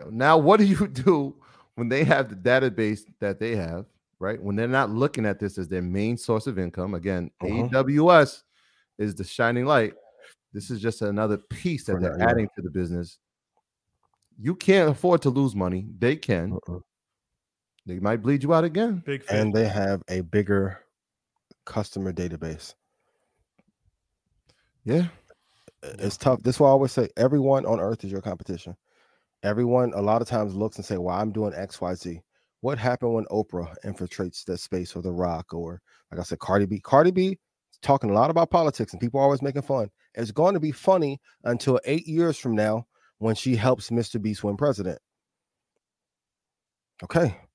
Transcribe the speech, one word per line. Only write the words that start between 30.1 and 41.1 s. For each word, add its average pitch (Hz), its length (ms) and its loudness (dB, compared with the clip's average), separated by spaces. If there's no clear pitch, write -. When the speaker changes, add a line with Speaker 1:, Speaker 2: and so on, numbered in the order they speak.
Speaker 2:
of 113 60 -6
times 104 280 -2
looks 107 220 -4
and 101 80 -10
say, 98 120 -4
"Well, 90 180 -4
I'm 107 160 -2
doing 104 220 -4
X, 92 260 -10
Y, 90 140 -4
Z." 87 280 -12
What 135 180 -4
happened 120 340 -2
when 110 120 -2
Oprah 90 480 -6
infiltrates 92 600 -10
that 90 140 -6
space, - 360 -8
or 87 80 -8
The 90 80 -4
Rock, 87 420 -4
or, 85 260 -10
like 82 80 -10
I 87 40 -6
said, - 160 -8
Cardi 101 260 2
B? 98 140 -4
Cardi 156 320 4
B 185 160 2
is - 100 -20
talking 135 280 2
a 98 40 2
lot 120 180 4
about 165 180 2
politics, 151 440 0
and 87 60 -14
people 120 200 -2
are 135 40 4
always 139 200 2
making 139 180 -4
fun. 123 280 -4
It's 113 160 -6
going 170 240 2
to 175 40 0
be 156 120 -4
funny 151 500 0